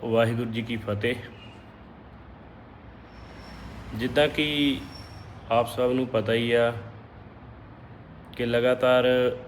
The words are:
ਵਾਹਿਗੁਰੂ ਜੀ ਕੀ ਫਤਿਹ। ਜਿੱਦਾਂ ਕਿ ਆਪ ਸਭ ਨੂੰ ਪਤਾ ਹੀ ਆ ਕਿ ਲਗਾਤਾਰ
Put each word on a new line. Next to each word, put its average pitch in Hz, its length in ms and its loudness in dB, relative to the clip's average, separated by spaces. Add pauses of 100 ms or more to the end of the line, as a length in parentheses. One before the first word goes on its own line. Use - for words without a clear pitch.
ਵਾਹਿਗੁਰੂ 117 460 2
ਜੀ 113 120 -4
ਕੀ 117 140 -6
ਫਤਿਹ। 110 380 -2 (2750)
ਜਿੱਦਾਂ 127 340 2
ਕਿ 147 500 2 (720)
ਆਪ 117 180 4
ਸਭ 127 260 0
ਨੂੰ 131 120 2
ਪਤਾ 113 260 0
ਹੀ 117 200 2
ਆ 117 200 4 (1600)
ਕਿ 120 100 -2
ਲਗਾਤਾਰ 127 920 4 (120)